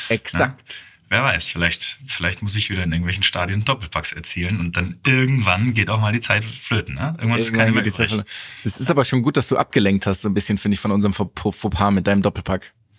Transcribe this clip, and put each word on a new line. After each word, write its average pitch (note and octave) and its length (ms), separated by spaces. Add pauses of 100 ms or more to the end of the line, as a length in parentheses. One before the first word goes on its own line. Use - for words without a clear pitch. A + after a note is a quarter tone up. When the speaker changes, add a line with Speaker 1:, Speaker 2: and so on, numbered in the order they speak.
Speaker 1:
Exakt. - 640
Speaker 2:
ne? - 80 (320)
Wer G#2+ 120
weiß, G#2 240
vielleicht, - 500 (100)
vielleicht F2+ 360
muss G2+ 120
ich G#2 140
wieder F#2 140
in E2 100
irgendwelchen F2 300
Stadien G2 420
Doppelpacks G#2 480
erzielen F2+ 480
und E2+ 160
dann F2+ 300
irgendwann B2+ 680
geht A2 160
auch A2 120
mal G#2+ 120
die A#2 80
Zeit G#2+ 240
flöten, A2 520
ne? D#3+ 200
Irgendwann A#2 220
ist A2+ 80
Speaker 1:
Irgendwann A2+ 200
Speaker 2:
keine A2 60
mehr A2+ 100
Speaker 1:
geht G#2 120
die - 20
Zeit A2+ 160
Speaker 2:
übrig. G#2 140
Speaker 1:
flöten. - 380
Das - 160
ist C3 100
aber C#3+ 160
schon B2+ 160
gut, C#3+ 160
dass B2+ 100
du C3 80
abgelenkt G2 480
hast, G2 160
so A2 80
ein G2 60
bisschen, G2+ 240
finde G#2 160
ich, F#2+ 60
von G#2 100
unserem G2+ 240
Fau-, - 200
Fau-, - 180
Fauxpas G2+ 400
mit F#2+ 140
deinem G2+ 140
Doppelpack. - 540 (240)